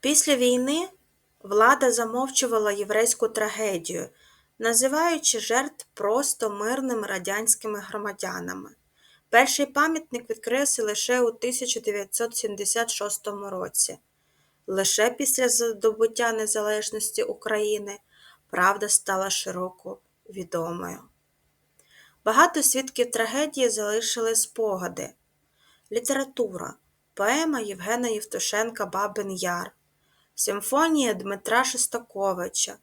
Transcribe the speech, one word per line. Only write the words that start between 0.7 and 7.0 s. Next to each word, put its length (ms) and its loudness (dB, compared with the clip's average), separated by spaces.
влада 520 6
замовчувала 800 0
єврейську 560 2
трагедію, 800 -2
називаючи 800 2
жертв 540 -2
просто 560 0
мирними 560 -2